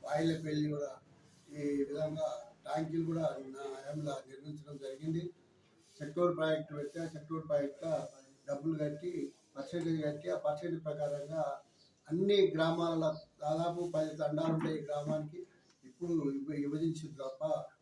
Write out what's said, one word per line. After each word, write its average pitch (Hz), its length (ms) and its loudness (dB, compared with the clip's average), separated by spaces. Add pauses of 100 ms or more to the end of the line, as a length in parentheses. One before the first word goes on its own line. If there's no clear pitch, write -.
వాయిలపల్లి 151 640 2
కూడా 143 280 -4 (560)
ఈ 143 300 2
విధంగా 156 680 -2 (120)
ట్యాంకీలు 160 420 0
కూడా 165 160 0
నా 135 420 -2
హయాంలో 151 480 -4 (160)
నిర్మించడం 143 500 -12
జరిగింది. 156 560 -4 (680)
సెక్టోర్ 165 380 2
ప్రాజెక్ట్ 156 360 2
పెడితే 147 260 -6
ఆ 160 80 -2
సెక్టోర్ 160 400 -6
ప్రాజెక్ట్ 143 380 2 (600)
డబ్బులు 147 360 0
కట్టి 147 500 -2 (240)
పర్సెంటేజ్ 165 480 0
కట్టి 147 240 -2
ఆ - 80 2
పర్సెంటేజ్ 156 460 -2
ప్రకారంగా 147 760 -2 (480)
అన్ని 185 460 6
గ్రామాలలో 165 580 4 (280)
దాదాపు 165 540 0
పది 156 220 0
తండాలు 156 360 2
ఉంటాయి 160 260 2
ఈ - 60 -6
గ్రామానికి. 151 600 -2 (380)
ఇప్పుడు 170 280 -4
విభ-, 139 380 2
విభజించింది 147 640 0
తప్ప - 500 -2 (180)